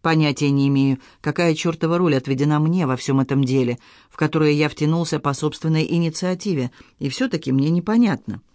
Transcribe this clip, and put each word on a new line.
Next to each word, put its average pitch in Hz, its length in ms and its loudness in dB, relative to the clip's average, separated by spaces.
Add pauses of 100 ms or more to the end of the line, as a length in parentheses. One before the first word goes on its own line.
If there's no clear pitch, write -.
Понятия 151 500 2
не 139 180 2
имею, 135 300 2 (200)
какая 160 340 0
чертова 165 440 -2
роль 165 180 2
отведена 139 440 0
мне 160 280 0
во 131 80 0
всем 135 240 0
этом 135 240 2
деле, 123 360 0 (300)
в - 60 -20
которое 151 360 2
я 147 180 0
втянулся 160 500 -2
по 139 140 -2
собственной 156 520 -2
инициативе, 170 880 -2 (280)
и 139 100 -4
все-таки 202 420 -4
мне 135 180 2
непонятно. 175 720 0 (140)